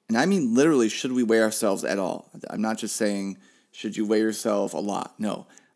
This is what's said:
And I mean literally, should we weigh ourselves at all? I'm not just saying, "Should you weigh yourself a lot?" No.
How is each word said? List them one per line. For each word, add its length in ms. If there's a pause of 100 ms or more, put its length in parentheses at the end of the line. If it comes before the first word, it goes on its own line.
And 100
I 80
mean 280
literally, 360
should 240
we 100
weigh 180
ourselves 420
at 140
all? 320 (200)
I'm 120
not 160
just 180
saying, 420 (340)
"Should 240
you 100
weigh 140
yourself 540
a 40
lot?" 400
No. 300 (280)